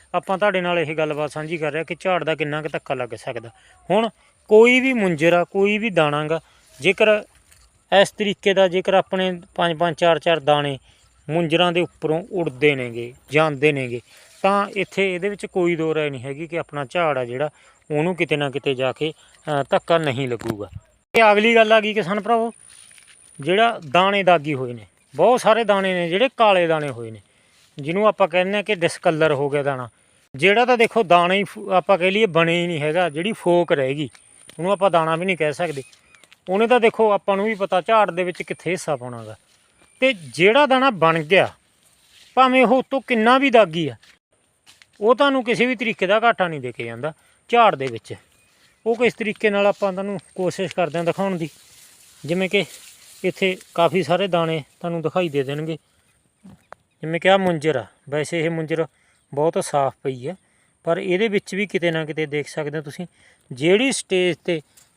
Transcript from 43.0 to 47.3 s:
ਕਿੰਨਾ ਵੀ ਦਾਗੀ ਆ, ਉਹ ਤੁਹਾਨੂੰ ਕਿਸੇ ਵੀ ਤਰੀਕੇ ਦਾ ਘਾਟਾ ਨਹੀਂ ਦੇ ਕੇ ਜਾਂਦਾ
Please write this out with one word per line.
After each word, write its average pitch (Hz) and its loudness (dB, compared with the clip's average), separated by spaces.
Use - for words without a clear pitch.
ਕਿੰਨਾ 240 2
ਵੀ 269 0
ਦਾਗੀ 170 4
ਆ, 113 -10
ਉਹ 220 4
ਤੁਹਾਨੂੰ 269 2
ਕਿਸੇ 233 0
ਵੀ 254 -2
ਤਰੀਕੇ 214 -4
ਦਾ 208 2
ਘਾਟਾ 214 2
ਨਹੀਂ 151 -8
ਦੇ 123 -8
ਕੇ 120 -12
ਜਾਂਦਾ 117 -8